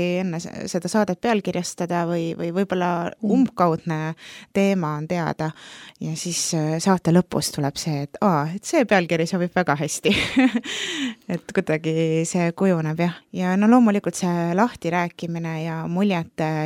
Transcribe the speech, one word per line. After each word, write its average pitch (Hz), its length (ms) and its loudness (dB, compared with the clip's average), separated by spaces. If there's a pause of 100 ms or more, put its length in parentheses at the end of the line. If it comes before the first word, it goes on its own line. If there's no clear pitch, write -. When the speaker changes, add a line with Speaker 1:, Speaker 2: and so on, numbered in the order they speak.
(220)
Speaker 1:
enne 175 180 -4
se-, - 280 -10
seda 180 200 -4
saadet 202 320 0
pealkirjastada 180 880 -2
või, 165 300 -2
või 170 160 -4
võib-olla 180 640 0
Speaker 2:
Mm. 214 120 0
Speaker 1:
umbkaudne 160 840 2 (380)
teema 190 440 2
on 151 120 -6
teada. 160 420 -2 (500)
Ja 156 160 -6
siis, - 380 -4
äh, 156 240 0
saate 175 320 2
lõpus 170 420 2
tuleb 143 240 -4
see, 147 260 -4
et - 180 -10
aa, 165 340 4
et 202 100 -10
see 311 200 2
pealkiri 170 420 2
sobib 175 280 0
väga 156 220 2
hästi. 156 360 -2 (580)
<laughs> 285 580 -6
Et 175 240 -6
kuidagi 160 720 0
see 170 280 0
kujuneb, 165 480 0
jah. 170 160 0 (160)
Ja 185 240 -2
no 208 120 4
loomulikult 214 480 6
see 175 380 0
lahtirääkimine 170 1120 -2
ja 165 100 -6 (140)
muljete 175 580 0 (200)